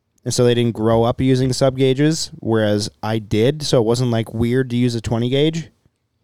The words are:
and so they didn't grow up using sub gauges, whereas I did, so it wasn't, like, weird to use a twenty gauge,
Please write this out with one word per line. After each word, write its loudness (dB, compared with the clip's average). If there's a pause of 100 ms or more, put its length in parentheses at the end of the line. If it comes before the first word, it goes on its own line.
(240)
and -6
so 2
they 4
didn't 0
grow 2
up -2
using 2
sub 0
gauges, 0
whereas 0 (100)
I -4
did, 0
so 2
it 2
wasn't, 0
like, -2
weird 0
to -4
use 0
a -4
twenty -2
gauge, -2 (540)